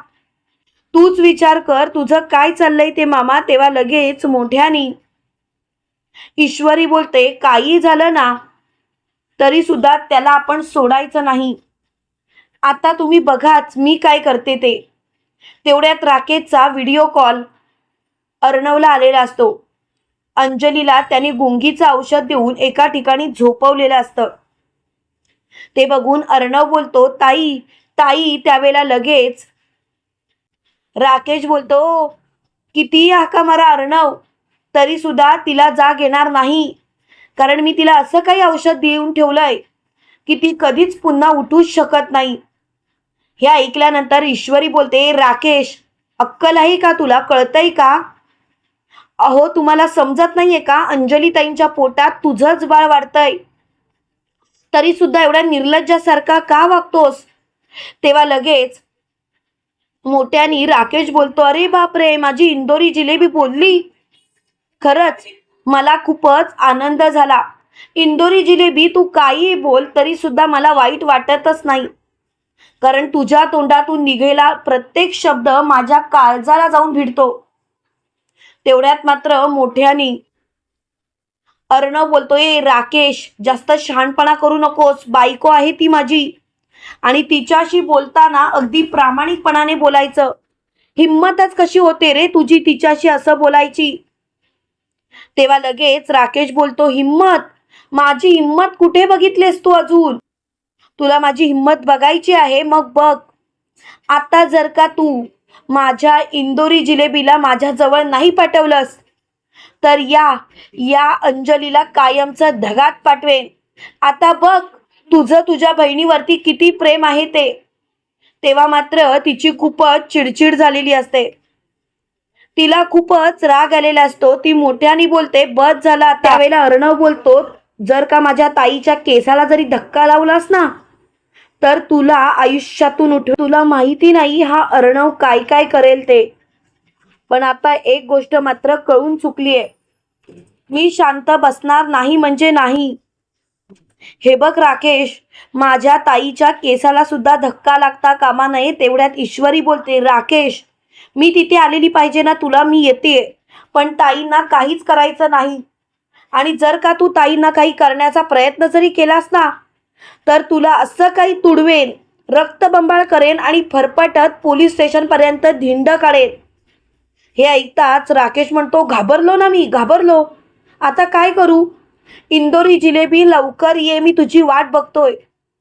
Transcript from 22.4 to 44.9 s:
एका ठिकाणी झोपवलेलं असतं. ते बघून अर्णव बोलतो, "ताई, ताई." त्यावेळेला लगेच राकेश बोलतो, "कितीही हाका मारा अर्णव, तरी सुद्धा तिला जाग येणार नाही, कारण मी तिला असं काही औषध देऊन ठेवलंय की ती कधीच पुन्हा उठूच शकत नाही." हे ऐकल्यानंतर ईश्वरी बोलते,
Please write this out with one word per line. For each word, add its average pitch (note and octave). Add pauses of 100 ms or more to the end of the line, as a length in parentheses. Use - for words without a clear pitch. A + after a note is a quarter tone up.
एका C4
ठिकाणी C#4
झोपवलेलं C4
असतं. A#3+ (1500)
ते C4+
बघून C#4
अर्णव C4
बोलतो, C#4+
"ताई, C#4 (400)
ताई." D4
त्यावेळेला C#4
लगेच B3 (1500)
राकेश C4
बोलतो, D4 (680)
"कितीही D#4+
हाका E4+
मारा E4
अर्णव, D4 (640)
तरी D4
सुद्धा D4 (100)
तिला D4
जाग C#4+
येणार C#4+
नाही, C#4+ (640)
कारण C#4
मी D#4+
तिला D#4+
असं D4
काही F4+
औषध D#4+
देऊन D4+
ठेवलंय D4 (720)
की D#4
ती E4
कधीच E4
पुन्हा D4+
उठूच D4+
शकत D4
नाही." C4 (1080)
हे C4
ऐकल्यानंतर D4
ईश्वरी C#4+
बोलते, C#4